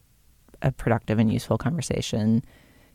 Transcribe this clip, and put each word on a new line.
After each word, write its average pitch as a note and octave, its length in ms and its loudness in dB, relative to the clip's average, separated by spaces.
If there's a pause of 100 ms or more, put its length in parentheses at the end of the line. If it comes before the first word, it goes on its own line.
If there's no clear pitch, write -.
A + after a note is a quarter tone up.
(640)
a C#3 80 0
productive A2+ 480 0
and A2 140 4
useful A2+ 260 0
conversation - 840 -2 (500)